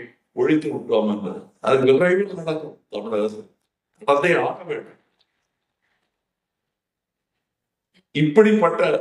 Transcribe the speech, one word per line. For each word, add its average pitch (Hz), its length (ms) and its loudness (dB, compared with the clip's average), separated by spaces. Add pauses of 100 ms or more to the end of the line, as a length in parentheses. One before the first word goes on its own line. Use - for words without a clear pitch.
(360)
ஒழித்து 151 340 0
விட்டோம் 107 400 -2
என்று. 95 240 -6 (260)
அது 127 240 2
விரைவில் 180 500 2
நடக்கும் 160 420 -8 (140)
தமிழகத்தில், 107 580 -6 (480)
நடந்தே 143 420 0
ஆக - 260 -4
வேண்டும். - 360 -12 (3250)
இப்படிப்பட்ட 170 680 4 (180)